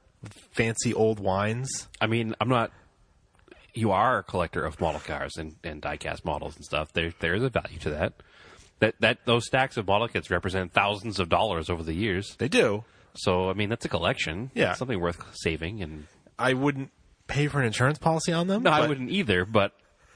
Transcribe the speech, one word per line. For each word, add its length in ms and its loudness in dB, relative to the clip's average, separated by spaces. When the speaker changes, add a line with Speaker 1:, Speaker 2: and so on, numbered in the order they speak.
Speaker 1:
with 120 -16
fancy 400 0
old 260 2
wines. 720 -2
Speaker 2:
I 100 0
mean, 340 -2
I'm 80 2
not, 220 2
you 200 0
are 260 4
a 40 -4
collector 440 -2
of 160 -8
model 180 0
cars 380 -8
and, 160 -10
and 160 -10
die-cast 460 -6
models 300 -4
and 100 -20
stuff. 260 -4
There, 180 0
there 140 0
is 80 0
a 60 2
value 300 -4
to 120 -4
that. 220 -2
That, 200 4
that, 240 4
those 220 2
stacks 320 0
of 80 -2
model 220 4
kits 220 -4
represent 440 -2
thousands 460 0
of 100 -2
dollars 400 2
over 120 -2
the 120 -4
years. 420 -2
Speaker 1:
They 120 -2
do. 360 2
Speaker 2:
So, 340 2
I 60 0
mean, 160 -2
that's 160 -4
a 20 -6
collection. 640 -2
Speaker 1:
Yeah. 160 2
Speaker 2:
It's 80 -4
something 220 -2
worth 220 -2
saving. 460 -4
And 240 -10
Speaker 1:
I 140 2
wouldn't 380 -2
pay 220 0
for 120 0
an 60 4
insurance 320 2
policy 360 0
on 140 0
them, 160 0
Speaker 2:
No, 60 4
I 100 6
Speaker 1:
but 100 2
Speaker 2:
wouldn't 200 -4
either, 360 2
but 260 4